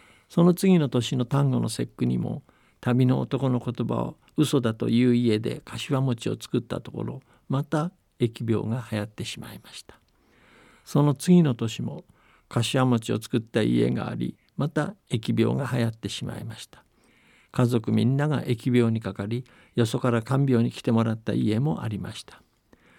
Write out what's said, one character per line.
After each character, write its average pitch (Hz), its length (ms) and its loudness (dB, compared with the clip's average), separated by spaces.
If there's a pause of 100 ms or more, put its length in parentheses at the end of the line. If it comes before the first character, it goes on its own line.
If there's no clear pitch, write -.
(300)
そ 170 140 4
の 175 100 8
次 185 260 4
の 143 100 2
年 123 260 0
の 123 100 0
端 139 220 2
午 127 120 2
の 117 100 0
節 117 280 -6
句 123 80 0
に 123 120 0
も、 113 260 -4 (360)
旅 127 260 2
の 131 140 4
男 131 300 -2
の 123 100 0
言 117 280 -4
葉 117 80 -2
を 117 220 -4 (180)
嘘 147 240 2
だ 117 140 0
と 117 160 -2
い 120 200 4
う 120 60 6
家 117 240 4
で 117 240 -6
柏 131 380 -4
餅 123 280 -2
を 110 100 -4
作 - 200 -4
っ - 20 -4
た - 200 -8
と - 100 -16
こ 113 120 -8
ろ、 123 180 -8 (280)
ま 139 140 0
た 156 280 -2 (280)
疫 113 300 -2
病 107 200 0
が 117 220 -6
流 110 60 -4
行 104 60 -4
っ 107 40 -8
て - 180 -12
し - 140 -12
ま - 140 -14
い - 100 -18
ま - 80 -20
し - 120 -18
た。 - 160 -20 (840)
そ - 180 0
の 147 120 4
次 180 300 6
の 135 120 2
年 113 260 -4
も 135 220 -8 (460)
柏 127 360 0
餅 117 280 0
を 113 80 -4
作 - 160 -4
っ 113 40 0
た 110 200 -2
家 117 280 2
が - 200 -4
あ 117 60 -8
り、 - 200 -6 (220)
ま 147 120 -2
た 156 260 -4 (140)
疫 113 300 -2
病 113 160 2
が 131 160 -4
流 123 100 0
行 117 60 0
っ 113 40 -4
て - 180 -10
し - 160 -10
ま 98 120 -10
い - 60 -12
ま 110 140 -14
し - 100 -18
た。 - 160 -20 (680)
家 127 160 2
族 117 240 0
み 110 120 2
ん 131 140 2
な 147 100 0
が 151 160 -2
疫 123 320 -2
病 117 160 4
に 113 80 -2
か 95 140 -8
か 101 120 -8
り、 117 200 -6 (300)
よ 117 100 2
そ 123 140 -4
か 127 120 0
ら 117 100 2
看 135 240 0
病 120 180 2
に 120 80 -2
来 - 100 -16
て 127 100 -2
も 113 120 4
ら 113 100 0
っ 110 40 -6
た 110 160 -6
家 117 260 0
も 147 240 -2
あ 113 40 -6
り 107 120 -6
ま 107 140 -10
し - 120 -14
た。 - 160 -20 (580)